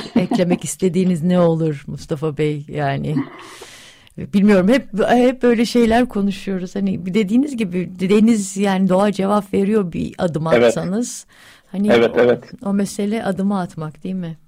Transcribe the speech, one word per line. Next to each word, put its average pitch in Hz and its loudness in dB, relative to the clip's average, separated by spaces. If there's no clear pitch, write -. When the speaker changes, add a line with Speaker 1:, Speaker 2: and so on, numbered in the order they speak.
Speaker 1:
<laughs> - -18
Speaker 2:
eklemek 180 0
istediğiniz 180 0
ne 180 4
olur 160 2
Mustafa 147 -6
Bey? 151 -2
Yani 143 -4
bilmiyorum, 196 2
hep, 277 2
hep 247 2
böyle 240 4
şeyler 240 2
konuşuyoruz. 196 -4
Hani 185 -4
dediğiniz 233 0
gibi 180 -4
deniz, 208 2
yani 190 2
doğa 196 2
cevap 202 -2
veriyor 196 0
bir - -8
adım 160 -2
Speaker 1:
Evet. 117 4
Speaker 2:
atsanız. 175 -2
Hani 202 -2
Speaker 1:
Evet, 117 4
Speaker 2:
o, - 4
Speaker 1:
evet. 120 2
Speaker 2:
o 202 -2
mesele 202 -2
adımı 196 -2
atmak, 160 -10
değil 185 -6
mi? 170 -8